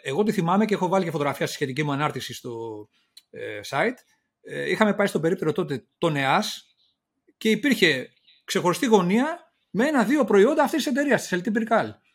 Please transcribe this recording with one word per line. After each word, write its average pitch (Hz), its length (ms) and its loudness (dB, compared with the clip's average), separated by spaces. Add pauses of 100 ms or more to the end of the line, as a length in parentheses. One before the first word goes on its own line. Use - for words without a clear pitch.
εγώ 143 200 -2
τη 220 100 0
θυμάμαι 190 320 2
και 208 100 0
έχω 180 140 0
βάλει 190 160 0
και 165 60 -4
φωτογραφία 143 360 -2
στη - 80 -8
σχετική 135 280 -4
μου 147 100 -2
ανάρτηση 139 420 -4
στο, 113 540 -12 (420)
ε, 110 380 -10
site, 196 280 -2 (440)
ε, 143 300 -6
είχαμε 202 240 2
πάει 202 120 0
στον 185 140 -4
περίπτερο 165 320 0
τότε 143 340 -6 (120)
τον 160 180 0
εας 147 580 0 (640)
και 220 140 0
υπήρχε 208 580 2 (360)
ξεχωριστή 175 420 0
γωνία 220 640 2 (180)
με 226 160 0
ένα-δύο 269 380 2
προϊόντα 233 380 6
αυτής 277 220 0
της 294 80 -2
εταιρείας, 277 340 0
της 180 140 -2
L 180 80 -6
T 214 100 0
Birkal. 220 300 0 (260)